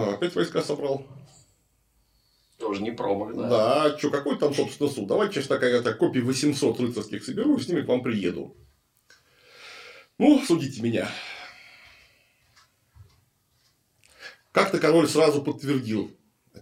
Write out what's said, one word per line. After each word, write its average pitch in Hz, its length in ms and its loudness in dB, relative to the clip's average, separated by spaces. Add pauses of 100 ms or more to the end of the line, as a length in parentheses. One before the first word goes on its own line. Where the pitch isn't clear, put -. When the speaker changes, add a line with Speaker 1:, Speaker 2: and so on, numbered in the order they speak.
(140)
Speaker 1:
опять 175 200 -4
войска 165 280 -2
собрал. 139 440 -4 (1500)
Speaker 2:
Тоже 101 240 -4
не 113 80 -4
промах, 107 460 -4
да. 117 120 -4
Speaker 1:
Да, 135 500 2
че, 147 120 -2
какой 139 280 -2
там, 143 160 2
собственно, - 360 -2
суд? 101 160 -6
Давайте, 202 280 0
сейчас - 120 -4
такая, 123 360 2
так, 113 160 -2
копий 127 220 2
восемьсот 131 600 0
рыцарских 120 420 -4
соберу 262 360 0
и - 20 -4
с - 80 -6
ними 160 140 0
к 123 60 -6
вам 123 140 0
приеду. 90 540 -4 (1600)
Ну, 269 220 8
судите 139 420 0
меня. 107 260 0 (3500)
Как-то 190 260 2
король 156 280 6
сразу 147 360 4
подтвердил 127 680 -2 (520)